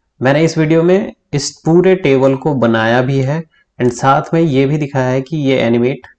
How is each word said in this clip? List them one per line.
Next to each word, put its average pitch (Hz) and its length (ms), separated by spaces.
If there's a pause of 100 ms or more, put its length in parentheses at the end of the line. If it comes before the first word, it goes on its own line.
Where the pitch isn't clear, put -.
(200)
मैंने 139 240
इस 165 140
video 160 240
में 190 300 (200)
इस 143 180 (140)
पूरे 175 320
table 135 400
को 147 200
बनाया 117 460
भी 135 180
है 143 220 (360)
and 123 140
साथ 139 420
में 165 60
ये 139 260
भी 147 120
दिखाया 139 300
है 131 140
कि 160 160
ये 135 200
animate 120 480 (120)